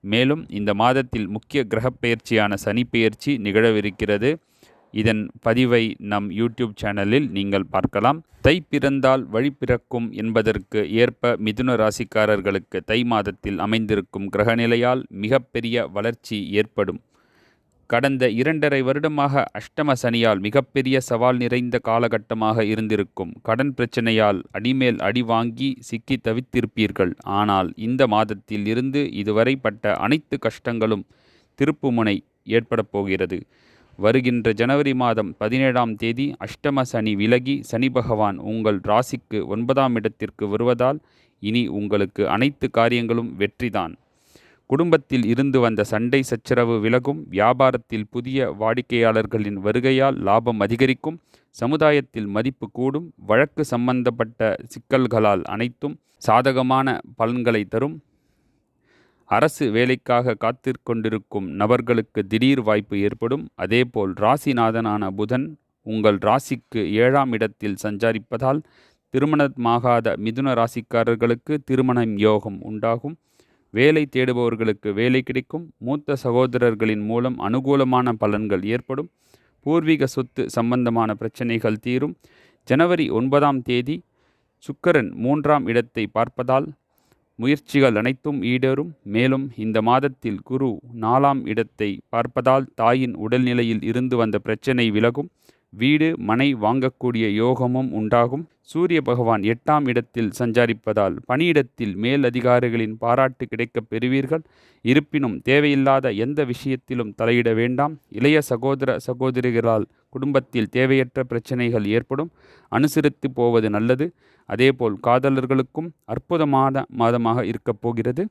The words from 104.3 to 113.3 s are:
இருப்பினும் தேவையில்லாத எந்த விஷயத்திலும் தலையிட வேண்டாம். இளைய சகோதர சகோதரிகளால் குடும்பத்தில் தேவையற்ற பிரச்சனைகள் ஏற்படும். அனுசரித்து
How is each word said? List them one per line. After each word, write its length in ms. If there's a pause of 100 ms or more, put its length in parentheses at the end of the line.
இருப்பினும் 460 (120)
தேவையில்லாத 640 (120)
எந்த 260
விஷயத்திலும் 720
தலையிட 400
வேண்டாம். 340 (240)
இளைய 220 (100)
சகோதர 460 (100)
சகோதரிகளால் 800 (280)
குடும்பத்தில் 640
தேவையற்ற 540
பிரச்சனைகள் 560 (120)
ஏற்படும். 340 (400)
அனுசரித்து 640